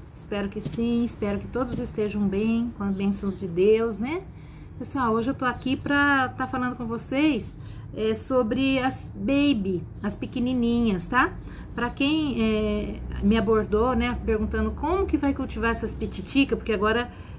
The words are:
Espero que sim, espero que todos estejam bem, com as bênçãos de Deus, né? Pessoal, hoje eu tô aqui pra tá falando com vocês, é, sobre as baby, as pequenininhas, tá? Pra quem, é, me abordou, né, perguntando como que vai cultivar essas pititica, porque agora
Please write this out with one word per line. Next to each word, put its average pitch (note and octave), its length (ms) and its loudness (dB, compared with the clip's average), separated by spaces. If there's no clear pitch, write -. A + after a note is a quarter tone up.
Espero G3+ 360 -6
que G3+ 120 -8
sim, A#3 420 0
espero G3+ 360 -2
que G3 80 -8
todos A#3 320 -2
estejam G#3 480 -2
bem, A3+ 500 0
com G#3 60 -6
as G3 120 0
bênçãos G3 440 -2
de G3 80 -6
Deus, G#3 500 4
né? C#4+ 240 -4
Pessoal, A#3+ 380 0
hoje A#3 160 2
eu - 20 -4
tô C4 120 -4
aqui B3 300 0
pra C#4+ 540 2
tá - 160 -6
falando B3 300 -2
com A#3+ 100 -8
vocês, B3 720 0
é, A3 180 0
sobre B3+ 640 2
as C4 380 -2
baby, G#3 680 2
as G3+ 120 -2
pequenininhas, A#3 920 0
tá? C4+ 260 2
Pra A#3+ 160 -2
quem, C#4+ 500 0
é, G#3+ 600 0
me G3+ 120 6
abordou, A3 600 4
né, A#3+ 280 0
perguntando A3 460 0
como F4 380 0
que D#4 100 2
vai C#4 160 2
cultivar A#3 380 0
essas A3+ 240 -4
pititica, A3 600 0
porque G#3+ 180 -2
agora A3 380 2